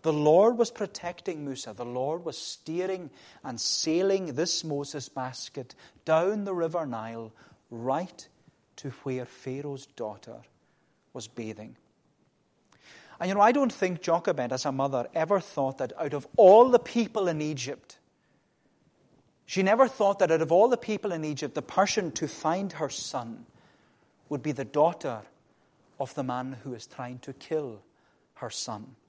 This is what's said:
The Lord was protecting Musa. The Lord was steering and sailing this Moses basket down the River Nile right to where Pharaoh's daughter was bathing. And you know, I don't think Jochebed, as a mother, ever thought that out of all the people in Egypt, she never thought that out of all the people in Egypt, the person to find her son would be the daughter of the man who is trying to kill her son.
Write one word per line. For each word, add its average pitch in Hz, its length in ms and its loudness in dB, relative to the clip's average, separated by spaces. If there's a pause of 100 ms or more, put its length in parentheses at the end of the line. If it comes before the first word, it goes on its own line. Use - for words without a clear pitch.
The 160 100 0
Lord 170 460 6
was 233 120 2
protecting 175 720 -8
Musa. 127 280 -10
The 120 120 -10
Lord 135 400 -4
was 156 140 -10
steering 180 720 -6 (320)
and 123 180 -10
sailing 180 720 0
this 170 280 -2
Moses 143 460 -6
basket - 680 -10 (300)
down 190 400 2
the 196 100 -6
River 165 320 -4
Nile 113 460 -10 (380)
right 131 580 -6 (480)
to 139 140 -10 (120)
where 127 220 -6
Pharaoh's 139 600 -10
daughter 110 500 -12 (760)
was 127 140 -12
bathing. 110 500 -12 (1400)
And 185 100 -2
you 196 60 0
know, 202 60 2
I 214 100 10
don't 262 220 2
think 185 280 -2
Jochebed, 165 520 0
as 131 120 -4
a 147 60 0
mother, 135 440 -2
ever 170 260 2
thought 135 380 -4
that 123 200 -4
out 147 160 -4
of 143 220 -8
all 220 320 12
the 247 100 6
people 220 480 0
in 156 160 0
Egypt, 143 560 -8 (1500)
she 190 180 0
never 226 240 6
thought 196 320 0
that 170 100 4
out 160 120 4
of 156 100 0
all 202 160 8
the 247 80 2
people 208 340 -4
in 160 140 -4
Egypt, 151 320 -6
the 147 60 -4
person 190 500 0
to - 160 -6
find 180 460 -4
her 147 140 -4
son - 580 -10 (840)
would 139 140 -6
be 151 100 -4
the 131 120 -6
daughter 147 580 0 (760)
of 135 160 -8
the 143 80 -6
man 127 400 -6
who 131 120 -10
is 110 120 -16
trying 127 320 -12
to 135 140 -14
kill 135 500 -6 (520)
her 117 160 -10
son. 113 440 -10 (140)